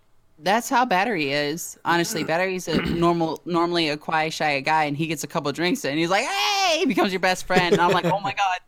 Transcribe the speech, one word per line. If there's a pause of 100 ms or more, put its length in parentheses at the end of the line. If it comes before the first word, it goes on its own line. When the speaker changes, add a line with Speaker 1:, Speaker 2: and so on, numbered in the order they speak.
(380)
Speaker 1:
That's
how
Battery
is.
Honestly,
Speaker 2:
<clears throat>
Speaker 1:
Battery's
a
normal,
normally
a
quiet,
shy
guy,
and
he
gets
a
couple
drinks
in,
and
he's
like,
"Hey!"
He
becomes
your
best
friend.
And
I'm
like,
"Oh
my
Speaker 2:
<laughs>
Speaker 1:
God."